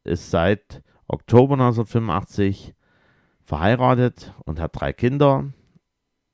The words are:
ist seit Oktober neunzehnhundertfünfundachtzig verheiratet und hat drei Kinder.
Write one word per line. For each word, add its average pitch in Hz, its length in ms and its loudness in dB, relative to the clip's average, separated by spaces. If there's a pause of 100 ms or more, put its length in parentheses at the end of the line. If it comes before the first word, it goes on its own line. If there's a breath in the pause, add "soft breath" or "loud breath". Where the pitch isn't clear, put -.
ist - 260 -6
seit 95 520 -2 (260)
Oktober 135 480 4
neunzehnhundertfünfundachtzig 110 1200 -2 (680)
verheiratet 123 920 0 (120)
und 78 160 -8
hat 80 200 -8
drei 71 120 -4
Kinder. 139 520 0 (880)